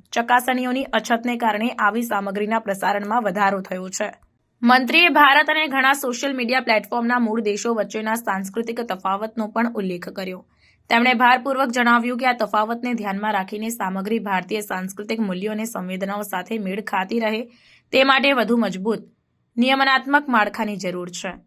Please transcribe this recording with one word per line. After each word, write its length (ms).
ચકાસણીઓની 720
અછતને 520
કારણે 320
આવી 340
સામગ્રીના 560
પ્રસારણમાં 640
વધારો 380
થયો 280
છે. 240
મંત્રીએ 460
ભારત 420
અને 160
ઘણા 260
સોશિયલ 440
મીડિયા 240
પ્લેટફોર્મના 580
મૂળ 220
દેશો 340
વચ્ચેના 400
સાંસ્કૃતિક 680
તફાવતનો 680
પણ 280
ઉલ્લેખ 340
કર્યો. 380
તેમણે 240
ભારપૂર્વક 540
જણાવ્યું 500
કે 80
આ 60
તફાવતને 640
ધ્યાનમાં 380
રાખીને 360
સામગ્રી 500
ભારતીય 420
સાંસ્કૃતિક 600
મૂલ્યો 320
અને 120
સંવેદનાઓ 580
સાથે 360
મેળ 220
ખાતી 380
રહે 240
તે 120
માટે 280
વધુ 240
મજબૂત 420
નિયમનાત્મક 720
માળખાની 480
જરૂર 340
છે. 220